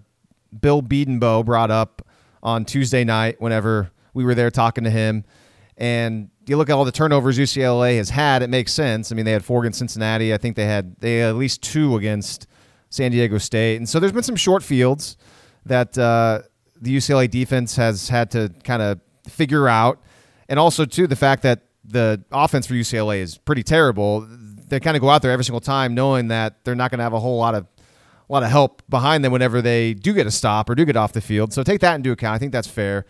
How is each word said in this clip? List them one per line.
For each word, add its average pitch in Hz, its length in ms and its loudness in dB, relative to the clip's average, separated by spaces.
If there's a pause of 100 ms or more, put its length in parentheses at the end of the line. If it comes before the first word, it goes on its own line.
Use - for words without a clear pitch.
(600)
Bill 143 220 4
Bedenbaugh 120 640 0
brought 117 240 2
up 110 360 -2 (360)
on 113 240 -2
Tuesday 127 380 0
night 113 360 0
whenever 110 500 -2 (220)
we 127 140 -4
were 123 80 2
there 120 160 2
talking 117 340 0
to 113 60 0
him. 110 340 0 (540)
And 117 520 -4 (160)
you 139 100 0
look 151 140 2
at 147 40 2
all 139 100 2
the 127 80 -2
turnovers 139 460 2
U 139 60 2
C 135 180 -2
L 123 220 2
A 123 120 2
has 101 120 -2
had, 139 320 2
it 123 80 -2
makes 123 240 -2
sense. 113 380 -2
I 117 40 -8
mean, 110 100 -4
they 110 80 0
had 101 120 -2
four 120 160 0
against 117 200 -4
Cincinnati. 110 520 -2
I 107 60 0
think 113 180 -6
they 107 80 -2
had, 101 360 -4
they 117 180 -2
had 113 120 2
at 110 60 -2
least 131 240 -4
two 147 360 0
against 104 500 -6 (420)
San 127 220 -2
Diego 120 260 2
State. 113 400 0
And 117 120 -8
so 160 100 -2
there's 196 140 2
been 233 100 -2
some 233 140 -6
short 185 260 2
fields 131 560 0 (480)
that, 123 320 0
uh, 117 440 2 (380)
the 123 120 -4
U 135 80 2
C 143 120 -2
L 135 60 4
A 127 80 4
defense 123 500 -2
has 113 320 0
had 120 220 0
to 107 220 -4 (100)
kinda 107 380 -2 (280)
figure 143 400 0
out. 117 320 4 (480)
And 135 100 0
also, 160 280 4
too, 170 200 0
the 135 100 -2
fact 139 260 2
that 123 200 2 (220)
the 107 480 -2
offense 143 340 0
for 127 80 -4
U 117 100 -2
C 117 120 -6
L 107 140 -2
A 101 100 -4
is 87 160 -8
pretty 135 280 -4
terrible. 107 640 2
They 113 500 -8
kinda 151 200 0
go 135 100 4
out 151 100 6
there 127 120 2
every 127 120 0
single 117 160 -4
time 131 340 -2
knowing 127 340 0
that 113 360 -4
they're 123 120 -4
not 123 140 -2
gonna 117 120 -4
have 117 100 -4
a 113 80 -2
whole 120 180 -2
lot 113 160 0
of, 95 120 -4 (600)
a - 40 -8
lot 135 120 2
of 110 60 0
help 139 380 2
behind 139 360 2
them 127 80 2
whenever 123 280 0
they 117 340 0
do 107 200 -2
get 156 120 2
a 107 40 -2
stop 107 400 0
or 120 40 -2
do 160 100 4
get 139 120 2
off 107 160 0
the 113 80 -4
field. 107 320 -2
So 131 100 -4
take 196 180 0
that 175 160 4
into 127 160 -2
account. 110 220 -4
I 113 40 -4
think 135 140 -6
that's 120 160 -4
fair. 101 420 -4